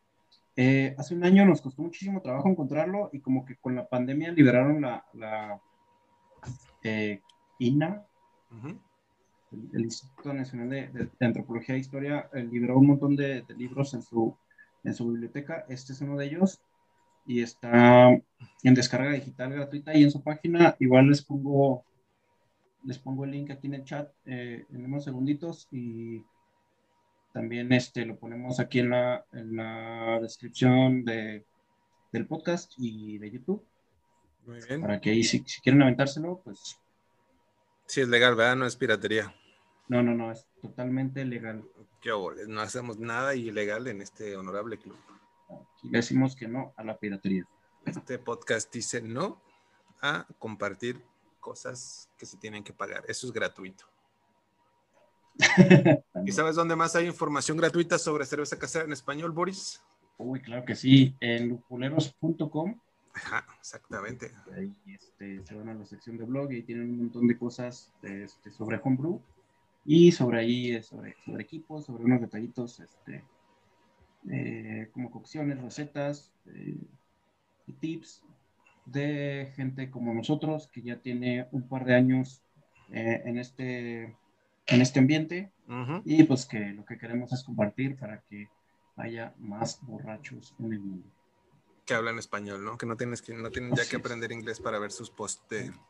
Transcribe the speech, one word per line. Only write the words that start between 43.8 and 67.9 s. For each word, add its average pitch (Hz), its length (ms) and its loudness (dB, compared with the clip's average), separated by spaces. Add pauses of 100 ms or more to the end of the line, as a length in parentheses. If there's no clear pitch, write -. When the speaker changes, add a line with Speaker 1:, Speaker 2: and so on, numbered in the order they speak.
Speaker 2:
en 98 120 -8
este 101 360 -12
honorable 101 420 -8
club. 101 180 -20 (540)
Speaker 1:
Aquí - 400 -18
decimos 131 440 2
que 113 140 -14
no 131 280 -10
a 110 80 -16
la 110 120 -8
piratería. 98 480 -4 (400)
Speaker 2:
Este - 340 -10
podcast 117 540 -6
dice 117 300 -8
no 139 380 -8 (600)
a 151 260 -4 (120)
compartir 110 640 -8 (340)
cosas - 720 -16 (100)
que 120 80 -20
se - 120 -20
tienen 104 260 -14
que 101 80 -18
pagar. 98 360 -10
Eso 110 180 -8
es 117 60 -10
gratuito. 95 520 -8 (1500)
Speaker 1:
<laughs> 170 640 8 (200)
Speaker 2:
¿Y 196 80 -2
sabes 160 240 0
dónde 165 200 2
más 165 200 0
hay 170 100 2
información 156 520 -2
gratuita 165 400 2
sobre 151 260 -2
cerveza 143 340 -6
casera 160 260 -6
en 151 80 -6
español, 151 400 -8
Boris? 180 500 -6 (360)
Speaker 1:
Uy, 131 220 -6
claro 120 240 -10
que 113 100 -4
sí, 131 460 8
en 120 300 -2
lupuleros 127 640 -4
punto 160 360 -4
com. 175 280 -6 (360)
Speaker 2:
Ajá, - 320 -6 (120)
exactamente. 113 720 -12 (240)
Speaker 1:
Ahí, 95 180 -10 (120)
este, 98 580 -18
se 107 100 -18
van 107 140 -14
a 113 60 -12
la 104 100 -14
sección 113 320 -16
de 117 80 -12
blog 135 280 -6
y 120 40 -8
ahí 117 60 -10
tienen 120 280 -8
un 120 80 -6
montón 120 280 0
de 117 120 4
cosas, 123 540 -10 (100)